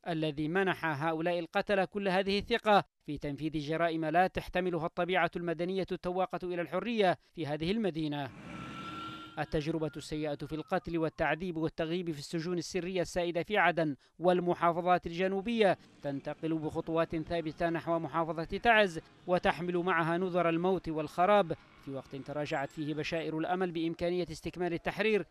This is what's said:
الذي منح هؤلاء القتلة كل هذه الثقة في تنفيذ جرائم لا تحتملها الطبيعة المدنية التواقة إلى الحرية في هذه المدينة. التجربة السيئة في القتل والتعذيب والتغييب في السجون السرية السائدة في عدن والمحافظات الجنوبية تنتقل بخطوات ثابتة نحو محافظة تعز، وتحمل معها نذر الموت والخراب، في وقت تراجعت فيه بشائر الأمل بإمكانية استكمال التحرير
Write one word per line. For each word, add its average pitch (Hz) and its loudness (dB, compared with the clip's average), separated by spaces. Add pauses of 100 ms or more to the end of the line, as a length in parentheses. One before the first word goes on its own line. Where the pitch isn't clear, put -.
الذي 156 -2
منح 180 0
هؤلاء 165 0
القتلة 190 0
كل 202 -4
هذه 196 2
الثقة 208 4 (220)
في 147 -6
تنفيذ 147 -4
جرائم 160 0
لا 170 4
تحتملها 180 -2
الطبيعة 175 0
المدنية 175 -2
التواقة 180 -2
إلى 175 -4
الحرية 185 2 (180)
في 160 -4
هذه 156 -2
المدينة. 156 -2 (1120)
التجربة 156 -2
السيئة 151 -4
في 151 -8
القتل 170 -4
والتعذيب 160 -2
والتغييب 165 -2
في 147 -6
السجون 170 -4
السرية 180 -4
السائدة 170 -2
في 208 -2
عدن 165 4 (240)
والمحافظات 175 4
الجنوبية 190 2 (240)
تنتقل 147 -4
بخطوات 160 -2
ثابتة 165 -2
نحو 165 0
محافظة 165 -2
تعز، 196 4 (280)
وتحمل 175 2
معها 170 2
نذر 175 2
الموت 170 0
والخراب، 165 4 (320)
في 139 -10
وقت 135 -10
تراجعت 143 -4
فيه 151 -6
بشائر 156 -4
الأمل 180 0
بإمكانية 170 0
استكمال 170 -2
التحرير 190 2